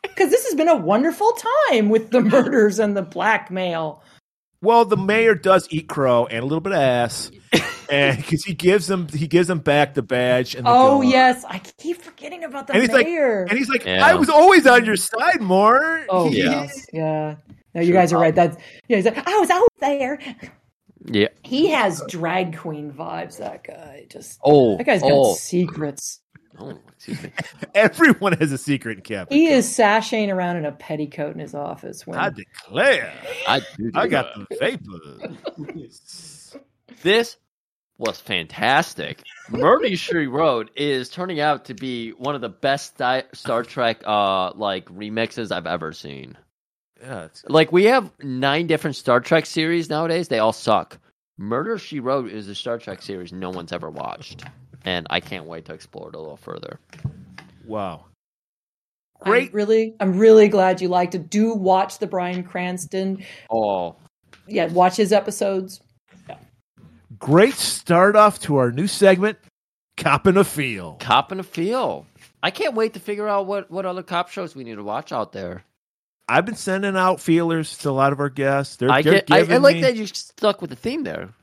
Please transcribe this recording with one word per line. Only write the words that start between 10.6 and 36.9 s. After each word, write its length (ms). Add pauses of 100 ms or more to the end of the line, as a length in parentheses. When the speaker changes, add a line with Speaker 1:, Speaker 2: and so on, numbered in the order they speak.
Speaker 2:
the 60
Speaker 1:
Oh, 300
Speaker 2:
gun. 100
Speaker 1:
yes. 320
I 160 (200)
keep 220
forgetting 440
about 220
the 60
Speaker 2:
And 80
he's 120
like, 140
Speaker 1:
mayor. 420
Speaker 2:
and 80
he's 100
like, 180
Speaker 3:
Yeah. 200
Speaker 2:
"I 100
was 140
always 360
on 200
your 100
side, 460
Mort." 680
Speaker 1:
Oh, 200
Speaker 2:
He 140
Speaker 3:
Yeah. 80 (100)
Speaker 1:
yes. 320
Yeah. 420 (400)
No, 60
you 60
Speaker 3:
Sure. 80
Speaker 1:
guys 180
are 80
right. 120
That's, 220 (320)
yeah, 100
he's 80
like, 220
"I 100
was 140
always 160 (140)
there." 360 (960)
Speaker 3:
Yeah. 160 (160)
Speaker 1:
He 280
has 360
drag 500
queen 360
vibes, 460
that 260
guy. 440
Just, 360
Speaker 3:
Oh, 320
Speaker 1:
that 80
guy's 160
got 100
Speaker 3:
oh. 240
Speaker 1:
secrets. 840 (400)
Speaker 3:
Oh, 160 (160)
excuse 300
me. 80 (220)
Speaker 2:
<laughs> 220
Everyone 580
has 180
a 60
secret 400
in 60
Capricorn. 360
Speaker 1:
He 80
is 180
sashaying 640
around 300
in 80
a 80
petticoat 600
in 60
his 160
office. 500
When 140
Speaker 2:
I 120
declare, 840 (340)
Speaker 3:
I 120 (180)
do 180
Speaker 2:
I 120
Speaker 3:
declare. 20
Speaker 2:
got 240 (160)
the 100
vapors. 2000 (480)